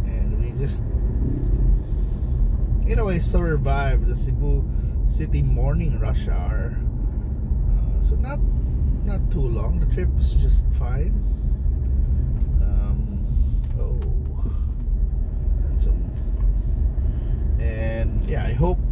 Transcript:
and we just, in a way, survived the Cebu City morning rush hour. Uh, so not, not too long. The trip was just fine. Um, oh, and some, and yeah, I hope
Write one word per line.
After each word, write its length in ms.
and 380
we 160
just, 240
in 80
a 80
way, 140
survived 880
the 100
Cebu 480
City 360
morning 560
rush 280
hour. 480
Uh, 1300
so 140
not, 240
not 160
too 140
long. 340
The 140
trip 220
was 180
just 400
fine. 400
Um, 560
oh, 240
and 120
some, 200
and 640
yeah, 180
I 100
hope 260